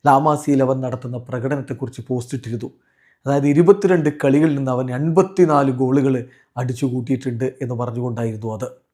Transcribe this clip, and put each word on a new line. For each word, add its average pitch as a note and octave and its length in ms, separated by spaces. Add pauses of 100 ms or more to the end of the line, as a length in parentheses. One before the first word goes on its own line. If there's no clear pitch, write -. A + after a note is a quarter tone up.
ലാമാസിയിൽ C#3+ 560
അവൻ C3 180
നടത്തുന്ന B2 380
പ്രകടനത്തെക്കുറിച്ച് B2+ 880
പോസ്റ്റ് B2 300
ഇട്ടിരുന്നു. A2+ 320 (560)
അതായത് C#3 200
ഇരുപത്തിരണ്ട് F3 600 (160)
കളികളിൽ C#3+ 320
നിന്ന് C3 140
അവൻ B2+ 240
എൺപത്തിനാല് D#3+ 760
ഗോളുകൾ C3 540 (320)
അടിച്ചു B2+ 300
കൂട്ടിയിട്ടുണ്ട് B2 760
എന്ന് B2 120
പറഞ്ഞുകൊണ്ടായിരുന്നു A#2 800
അത്. A2+ 400